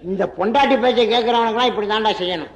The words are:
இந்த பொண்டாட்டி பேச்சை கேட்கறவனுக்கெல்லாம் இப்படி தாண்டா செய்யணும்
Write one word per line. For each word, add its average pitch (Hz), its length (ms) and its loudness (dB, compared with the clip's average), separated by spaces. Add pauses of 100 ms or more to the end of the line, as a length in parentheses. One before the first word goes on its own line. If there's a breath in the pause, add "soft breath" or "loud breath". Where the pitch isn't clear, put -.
இந்த 190 140 -2 (140)
பொண்டாட்டி 262 460 2
பேச்சை 240 300 2
கேட்கறவனுக்கெல்லாம் 233 580 2
இப்படி 208 180 -4
தாண்டா 214 300 0
செய்யணும் 175 360 -6